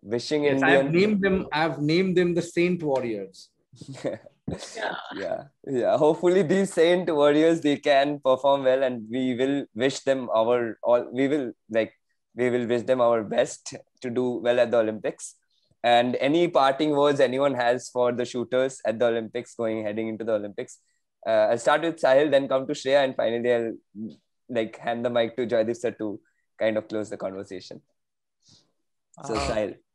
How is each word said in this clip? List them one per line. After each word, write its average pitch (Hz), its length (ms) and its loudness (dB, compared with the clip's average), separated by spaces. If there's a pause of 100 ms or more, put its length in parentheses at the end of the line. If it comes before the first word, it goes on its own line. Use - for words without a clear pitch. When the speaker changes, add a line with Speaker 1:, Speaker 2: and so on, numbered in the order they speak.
Speaker 1:
Wishing 120 420 -2
Speaker 2:
Yes, 139 180 2
Speaker 1:
Indian 156 240 4
Speaker 2:
I've 151 60 -4
named 196 300 2
them, 190 300 0
I've 151 280 -2
named 175 360 0
them 175 180 2
the 170 80 -2
Saint 170 400 -2
Warriors. 117 720 -6
Speaker 1:
<laughs> - 500 -20 (720)
Speaker 3:
Yeah. 220 180 -8 (220)
Speaker 1:
Yeah, - 260 -6 (240)
yeah. 113 320 0
Hopefully 175 440 4
these 190 300 0
Saint 175 400 2
Warriors, 151 500 4
they 147 160 2
can 143 420 2
perform 139 420 2
well, 131 220 2
and 123 260 -4
we 127 240 -2
will 135 400 -2
wish 131 260 0
them 135 320 -2
our 113 520 0
all, 120 280 2
we 131 140 0
will, 135 240 -2 (180)
like, 110 240 -2 (440)
we 123 140 0
will 120 180 0
wish 120 140 0
them 127 180 0
our 117 240 2
best - 500 -4 (280)
to 127 60 -6
do 123 360 -2
well 120 160 2
at 117 100 2
the 120 80 2
Olympics. 110 560 -4 (480)
And 120 380 4
any 160 260 2
parting 151 460 2
words 143 260 2
anyone 135 360 2
has 123 340 0
for 123 240 0
the 123 120 -2
shooters 127 640 -2
at 110 140 -2
the 120 80 4
Olympics, 117 480 -4
going, 110 260 -4
heading 107 240 -4
into 110 180 -8
the 110 100 0
Olympics? 104 440 -8 (480)
Uh, 107 240 2
I'll 120 80 2
start 156 240 2
with 165 180 -4
Sahil, 139 300 4
then 139 160 4
come 135 220 -2
to 151 40 -4
Shreya, 139 300 2
and 131 140 -2
finally 117 360 0
I'll, 117 200 0 (760)
like, 113 300 -6
hand 120 260 -6
the 123 60 0
mic 117 280 0
to 123 100 -2
Joydeep 117 280 0
sir 120 140 -4
to 107 300 -8 (360)
kind 110 220 -2
of 107 80 -6
close 107 240 -6
the 104 60 -10
conversation. 95 680 -12 (1400)
So, 139 100 -6
Speaker 4:
Uh, 139 160 -2
Speaker 1:
Sahil. 107 240 -4 (200)